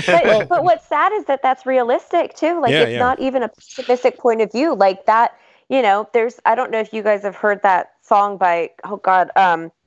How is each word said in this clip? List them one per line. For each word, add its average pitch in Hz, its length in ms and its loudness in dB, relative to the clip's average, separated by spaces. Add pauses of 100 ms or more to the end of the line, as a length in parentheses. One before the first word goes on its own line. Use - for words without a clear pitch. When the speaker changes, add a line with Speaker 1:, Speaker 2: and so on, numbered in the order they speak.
Speaker 1:
But, 339 200 2
Speaker 2:
Well, 214 220 2
Speaker 1:
but 339 180 0
what's 349 240 0
sad 320 240 0
is 415 140 -6
that 269 160 -2
that's 262 220 -2
realistic, 262 720 -2
too. 330 260 -2
Like, 262 120 2
Speaker 2:
Yeah, 143 80 2
Speaker 1:
it's - 140 0
Speaker 2:
yeah. 120 40 -4
Speaker 1:
not 247 220 0
even 262 240 -2
a 220 60 -4
pessimistic - 680 -4
point 226 220 0
of 214 100 -2
view. 294 240 -2
Like, 190 320 0
that, 226 300 2 (320)
you 262 120 0
know, 208 320 0
there's, 233 320 -2
I 226 120 2
don't 247 160 -4
know 220 80 -2
if 214 120 -8
you 220 120 -6
guys 208 180 0
have 196 140 -8
heard 208 260 -2
that 185 300 0 (100)
song 202 340 0
by, 170 340 -2 (120)
oh, 202 140 -12
God, 185 400 0
um, 165 340 2 (160)